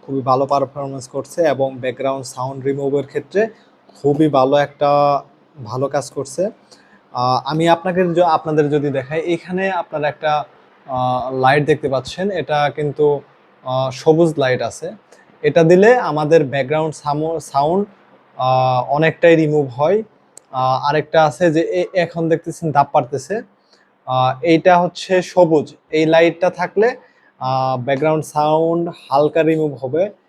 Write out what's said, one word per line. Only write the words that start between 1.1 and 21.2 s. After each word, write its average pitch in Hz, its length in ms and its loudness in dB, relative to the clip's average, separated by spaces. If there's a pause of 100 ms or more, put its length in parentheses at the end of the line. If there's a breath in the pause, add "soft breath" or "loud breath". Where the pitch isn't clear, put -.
এবং 135 360 0
ব্যাকগ্রাউন্ড 131 480 -6
সাউন্ড 131 400 -10
রিমুভের 139 420 -2
ক্ষেত্রে 185 400 -4 (400 soft breath)
খুবই 147 400 0
ভালো 135 280 2
একটা, 143 680 0 (420)
ভালো 127 240 -6
কাজ 143 240 -6
করছে। 165 380 -6 (640 soft breath)
আহ, 127 380 -2
আমি 160 200 0
আপনাকে 170 320 0 (140)
য-, 170 40 2
আপনাদের 156 500 2
যদি 147 200 0
দেখাই, 135 300 -6
এখানে 180 520 -4
আপনারা 160 360 -6
একটা, 151 360 -2 (440)
আহ, 127 440 -2
লাইট 135 340 2
দেখতে 147 240 -2
পাচ্ছেন, 135 420 -6
এটা 147 380 -2
কিন্তু, 147 520 -2 (420)
আহ, 131 280 -4
সবুজ 160 460 2
লাইট 127 240 0
আছে। 120 300 -8 (500 soft breath)
এটা 156 220 4
দিলে 190 320 6
আমাদের 151 480 2
ব্যাকগ্রাউন্ড 143 520 -4
সামো-, 151 440 -4
সাউন্ড, 160 480 -2 (500)
আহ, 127 560 0
অনেকটাই 160 420 4
রিমুভ 151 340 0
হয়। 160 340 0 (480)
আহ, 131 380 -2
আরেকটা 151 340 2